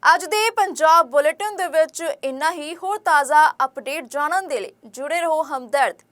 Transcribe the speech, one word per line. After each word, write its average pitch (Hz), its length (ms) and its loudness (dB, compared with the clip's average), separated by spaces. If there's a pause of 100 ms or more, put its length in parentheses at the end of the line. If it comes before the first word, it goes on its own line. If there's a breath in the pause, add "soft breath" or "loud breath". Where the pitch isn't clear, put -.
(140)
ਅੱਜ 370 100 -2
ਦੇ 427 260 0
ਪੰਜਾਬ 330 600 2
ਬੁਲੇਟਿਨ 311 460 0
ਦੇ 359 120 -4
ਵਿੱਚ 311 360 -2 (200)
ਇੰਨਾ 269 280 -4
ਹੀ। 320 240 -10
ਹੋਰ 381 220 -6
ਤਾਜ਼ਾ 302 560 4 (100)
ਅਪਡੇਟ 262 400 -6
ਜਾਣਨ 311 440 -4
ਦੇ 269 120 -2
ਲਈ - 120 -10 (120)
ਜੁੜੇ 285 360 -6
ਰਹੋ 320 220 0
ਹਮਦਰਦ 262 540 -2 (160)